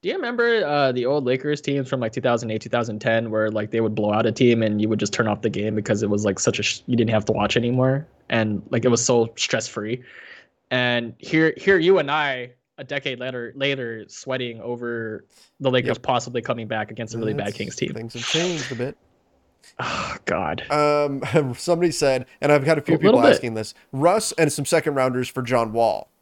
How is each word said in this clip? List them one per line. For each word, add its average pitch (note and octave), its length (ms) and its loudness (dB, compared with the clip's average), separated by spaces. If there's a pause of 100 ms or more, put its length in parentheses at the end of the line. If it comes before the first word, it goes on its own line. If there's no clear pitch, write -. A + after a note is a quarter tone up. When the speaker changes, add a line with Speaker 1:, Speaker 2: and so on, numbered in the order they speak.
Speaker 1:
Do F3 60 -4
you D4+ 60 -4
remember, A#3 500 0
uh, C#3+ 260 2
the B2 160 -2
old C#3+ 180 0
Lakers C3+ 340 0
teams C#3 300 -2
from, C3 100 -2
like, A2+ 120 -2
two A#2+ 100 -6
thousand A#2+ 300 0
eight, A2 100 -4
two A#2 80 -12
thousand A2+ 300 -2
ten, A2+ 320 0
where, A2 180 0
like, G#2+ 220 -4
they A2+ 100 0
would A2 140 0
blow G#2 180 0
out A2+ 140 2
a A2 40 2
team A#2 300 4
and G#2 180 0
you G#2+ 100 0
would A2 100 0
just G#2 120 -2
turn A2+ 160 0
off G#2 140 -2
the A2+ 80 0
game G2+ 240 -4
because G#2+ 300 -2
it G2+ 60 -2
was, G#2 140 0
like, G2+ 160 0
such - 200 0
a A2 40 -4
sh-, - 220 -4
you B2 100 -2
didn't A2+ 140 2
have G#2+ 160 0
to A2+ 60 -2
watch G#2 260 0
anymore, B2+ 480 0 (240)
and, G#2+ 400 0
like, B2 160 -2
it B2+ 40 6
was A#2 140 2
so A#2 320 2
stress-free? A2+ 680 -6 (680)
And A#2+ 480 -2
here, D#3+ 400 2
here F#3+ 220 4
you F#3 180 6
and C#3+ 140 0
I, C3+ 400 -2 (260)
a D3 60 -14
decade C3+ 360 -6
later, B2 360 -8
later C3 520 -4
sweating B2 540 -6
over A#2 640 -6 (340)
the C3+ 120 2
Lakers B2 260 2
Speaker 2:
Yep. - 60 -16
Speaker 1:
possibly B2 400 -2
coming A#2 240 -4
back G#2+ 240 -4
against A2+ 240 -10
a - 20 -6
really A2 160 -4
bad G2+ 140 -4
Speaker 2:
That's, G2+ 100 -8
Speaker 1:
Kings G2+ 180 -8
team. - 180 -4
Speaker 2:
things A2+ 200 -10
have A#2+ 100 -10
changed D#3+ 480 -2
a B2+ 40 -8
bit. B2 200 -6 (840)
Speaker 1:
Oh, - 360 -6 (100)
God. - 460 -4
Speaker 2:
Um, D3 520 0 (300)
<laughs> A#2+ 40 -10
somebody E3+ 340 2
said, C3 360 0 (120)
and C#3+ 120 4
I've C#3+ 140 6
had D#3 120 4
a C#3 40 -2
few E3 120 0
Speaker 1:
A D#3 40 2
little F#3+ 160 6
Speaker 2:
people B3 100 6
Speaker 1:
bit. - 100 10
Speaker 2:
asking A#2 220 0
this, A2 180 -6 (180)
Russ F3 420 2
and D#3 200 2
some C#3+ 120 -4
second D#3 280 2
rounders B2+ 340 2
for - 140 -6
John A#2 320 0
Wall. A2 380 0 (100)